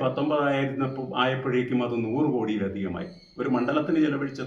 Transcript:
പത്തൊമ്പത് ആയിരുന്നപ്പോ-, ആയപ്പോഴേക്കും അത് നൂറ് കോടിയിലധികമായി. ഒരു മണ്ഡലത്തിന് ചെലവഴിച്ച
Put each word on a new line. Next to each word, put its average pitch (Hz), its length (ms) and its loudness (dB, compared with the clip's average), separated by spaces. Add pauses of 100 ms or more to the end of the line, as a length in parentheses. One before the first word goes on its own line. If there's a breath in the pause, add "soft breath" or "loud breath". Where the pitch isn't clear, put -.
പത്തൊമ്പത് 143 480 2
ആയിരുന്നപ്പോ-, 135 580 -2 (160)
ആയപ്പോഴേക്കും 127 600 0
അത് 120 100 -2 (100)
നൂറ് 139 300 2
കോടിയിലധികമായി. 98 760 -2 (300)
ഒരു 127 160 0
മണ്ഡലത്തിന് 147 500 2
ചെലവഴിച്ച 139 400 -2